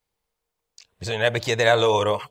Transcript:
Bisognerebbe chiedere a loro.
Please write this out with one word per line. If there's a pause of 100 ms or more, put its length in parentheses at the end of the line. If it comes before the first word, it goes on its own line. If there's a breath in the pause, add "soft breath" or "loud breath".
(960)
Bisognerebbe
chiedere
a
loro.